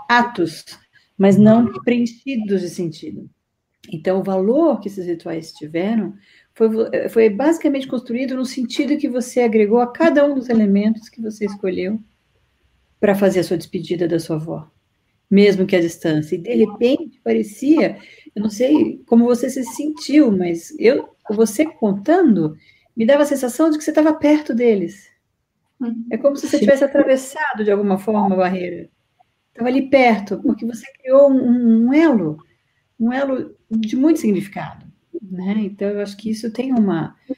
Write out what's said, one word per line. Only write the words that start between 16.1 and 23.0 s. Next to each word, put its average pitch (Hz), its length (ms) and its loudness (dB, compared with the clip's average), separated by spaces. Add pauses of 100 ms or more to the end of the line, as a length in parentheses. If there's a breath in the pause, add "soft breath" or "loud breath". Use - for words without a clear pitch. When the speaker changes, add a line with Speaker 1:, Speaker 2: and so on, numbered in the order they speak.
Speaker 1:
E, 175 40 -4
de 220 160 -6
repente, 233 720 0
parecia, 226 760 0 (360 loud breath)
eu 208 80 -6
não 220 80 -2
sei 262 560 0
como 233 180 4
você 240 240 0
se 262 160 -6
sentiu, 294 680 0
mas 175 480 -4
eu, 277 320 0 (200)
você 220 340 0
contando, 208 920 0 (400 loud breath)
me 226 100 0